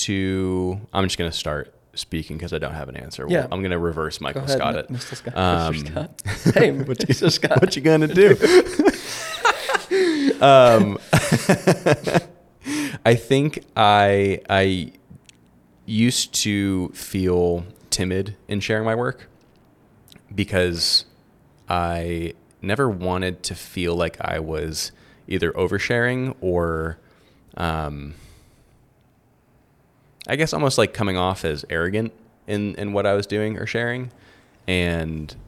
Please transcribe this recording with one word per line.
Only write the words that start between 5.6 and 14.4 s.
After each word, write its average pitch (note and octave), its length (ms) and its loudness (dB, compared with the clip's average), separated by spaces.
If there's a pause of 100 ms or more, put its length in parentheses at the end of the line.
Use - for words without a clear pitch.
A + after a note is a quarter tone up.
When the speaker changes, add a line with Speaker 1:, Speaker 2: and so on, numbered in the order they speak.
Speaker 2:
Mister D2 160 -6
Scott. - 320 -10
<laughs> - 320 -2
Hey, G3+ 160 6
Speaker 1:
<laughs> - 20 0
what C3 280 -4
you, F#3+ 80 -2
Speaker 2:
Mister D#3 220 2
Scott. - 300 2
Speaker 1:
what F3 160 2
you C#3 60 -4
gonna D#3 260 6
do? F3+ 340 8
<laughs> - 40 6 (1900)
Um, A#2+ 640 8
<laughs> - 80 -4 (1900)
I A#2+ 120 6
think C#3 480 0 (120)
I, G2+ 720 4